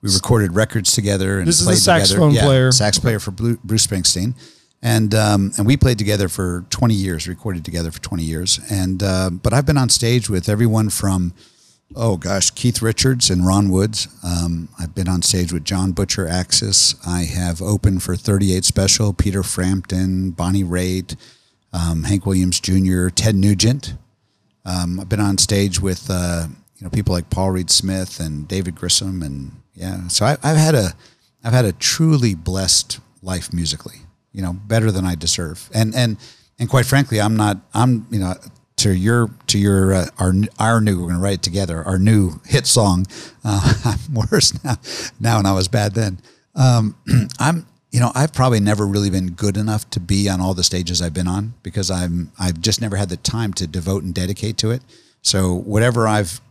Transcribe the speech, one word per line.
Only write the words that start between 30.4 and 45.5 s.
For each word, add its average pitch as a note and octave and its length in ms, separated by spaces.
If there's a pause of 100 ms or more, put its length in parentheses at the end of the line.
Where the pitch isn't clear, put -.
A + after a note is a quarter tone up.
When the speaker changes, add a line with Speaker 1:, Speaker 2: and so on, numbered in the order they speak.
Speaker 1:
I've D#3 140
had D#3 180
a, F#2+ 200 (500)
I've A2+ 80
had B2+ 120
a F#2+ 80
truly C3+ 600
blessed F#2 680 (220)
life F#2 300
musically, D#2+ 440 (360)
you F#2+ 100
know, F2 100
better A2 400
than F#2 120
I F2+ 100
deserve. E2 600
And, A2 200
and, A#2 220 (420)
and A#2+ 100
quite B2+ 180
frankly, C3 340
I'm G#2+ 160
not, G#2 220 (160)
I'm, A#2 360
you G#2 100
know, F#2 140 (420)
to G2+ 180
your, A2 360 (180)
to G#2 100
your, F#2+ 360
uh, F2+ 120 (120)
our, F#2 140 (260)
our A2+ 220
new, G2+ 200
we're F2 80
gonna F2 120
write G2 140
it F2 80
together, E2+ 400
our F#2 160
new G2 480
hit - 200
song. F#2+ 400 (380)
Uh, G2+ 280 (120)
<laughs> A2 120 (120)
I'm D3 60
worse - 480
now, B2 140 (420)
now, A2+ 200
and G2 100
I G2 60